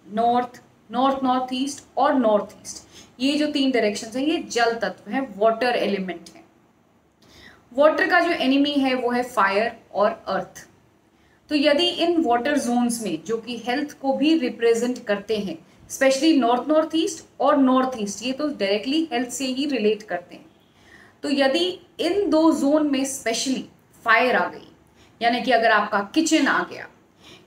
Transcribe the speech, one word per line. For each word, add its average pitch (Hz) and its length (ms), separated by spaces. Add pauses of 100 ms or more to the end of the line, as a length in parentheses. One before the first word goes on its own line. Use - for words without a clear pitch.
(140)
north, 240 480 (280)
north 269 340
north 254 300
east 277 300 (140)
और 285 160
north 214 480
east, - 220 (360)
ये 277 180
जो 302 140
तीन 269 200
directions 220 440
हैं 269 80
ये 320 140
जल 233 360
तत्व 202 380
हैं, 262 100 (160)
water 226 380
element 185 600
हैं। - 100 (1300)
Water 311 360
का 359 100
जो 339 120
enemy 277 420
है 269 200
वो 240 180
है 247 120
fire 208 480 (220)
और 208 160 (180)
earth। 185 400 (840)
तो 302 60
यदि 294 320
इन 339 360
water 240 360
zones 240 440
में 160 200
जो 226 140
कि 240 200
health 247 420
को 269 140
भी 302 240
represent 233 680
करते 208 320
हैं, 185 200 (320)
especially 269 500
north 240 300
north 311 260
east 370 300 (140)
और 277 180
north 254 400
east, 208 260
ये 254 80
तो 294 180
directly 214 640
health 247 160
से - 160
ही 262 200
relate 214 380
करते 175 320
हैं, - 120 (760)
तो 285 60
यदि 269 360 (340)
इन 359 300
दो 311 220
जोन 285 400
में 269 140
specially 233 580 (420)
fire 233 300
आ 180 140
गई, - 180 (540)
यानी 240 200
कि 240 100
अगर 233 200
आपका 208 280 (160)
kitchen 311 320
आ 175 160
गया - 240 (600)